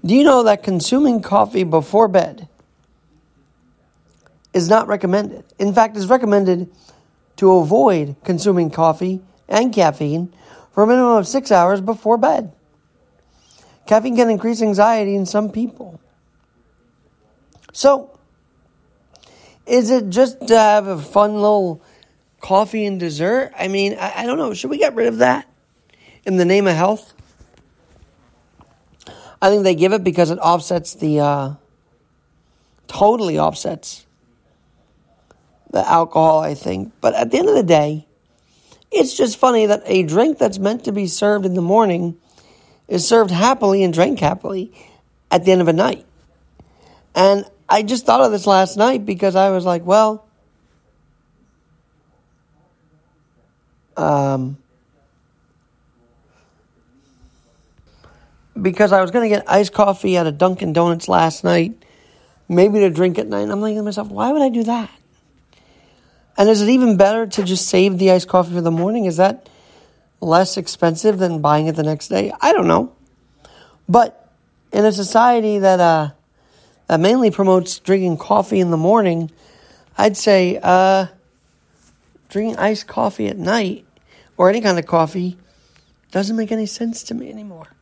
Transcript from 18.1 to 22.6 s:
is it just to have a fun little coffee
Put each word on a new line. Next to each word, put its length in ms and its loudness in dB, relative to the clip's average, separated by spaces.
is 240 0
it 200 0
just 380 -2
to 100 6
have 300 4
a 140 -6
fun 340 0
little 460 0
coffee 440 -2